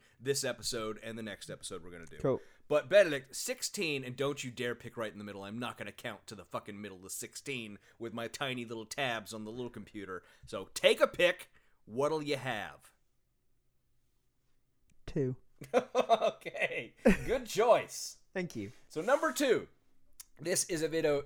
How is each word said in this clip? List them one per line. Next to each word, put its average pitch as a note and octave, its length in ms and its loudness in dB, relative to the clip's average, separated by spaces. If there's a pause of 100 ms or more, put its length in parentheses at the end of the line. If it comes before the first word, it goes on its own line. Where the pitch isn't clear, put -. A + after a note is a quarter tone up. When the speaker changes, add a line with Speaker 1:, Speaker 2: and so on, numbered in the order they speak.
(200)
Speaker 1:
this C3+ 240 0
episode A2+ 600 -4
and A2+ 140 -8
the A#2 60 -8
next G2+ 260 -10
episode F#2 340 -10
we're E2+ 80 -14
gonna E2+ 140 -14
do. - 120 -16
Speaker 2:
Cool. C3+ 240 2 (260)
Speaker 1:
But C#3 220 2
Benedict, E3 460 6
sixteen, D#3+ 680 -2
and B2 120 -8
don't C3+ 280 0
you C3+ 80 -6
dare A#2+ 240 -4
pick A#2+ 220 -14
right A2 140 -4
in E2+ 80 -16
the G#2 60 -10
middle. G2 180 -10
I'm G#2 160 -8
not A#2 180 -6
gonna G#2 140 -8
count G#2 360 -10
to A2+ 80 -12
the F#2 100 -14
fucking G#2+ 360 -8
middle F#2+ 240 -12
of F#2 60 -14
sixteen A#2 680 -8 (220)
with A#2 140 -8
my A#2 140 -4
tiny B2 380 -6
little A2 200 -8
tabs A2+ 480 -4
on G#2+ 120 -8
the A2 60 -8
little A#2+ 180 -8
computer. F#2+ 540 -10 (240)
So G2 260 -8
take A3 280 4
a D4 60 8
pick. F3 420 2 (360)
What'll D3 380 0
you C#3+ 140 0
have? G#2+ 540 -6 (2250)
Speaker 2:
Two. C3 360 0
Speaker 1:
<laughs> - 40 -20 (280)
Okay. A3 1200 2 (340)
Good B3 180 0
choice. G#3 720 4 (160)
Speaker 2:
Thank F#3 220 -4
you. G#2+ 160 -6 (180)
Speaker 1:
So - 120 -6
number C#4+ 300 4
two, A3 360 4 (720)
this E3+ 260 2
is D#3+ 160 -2
a D#3 60 4
video, D3+ 380 4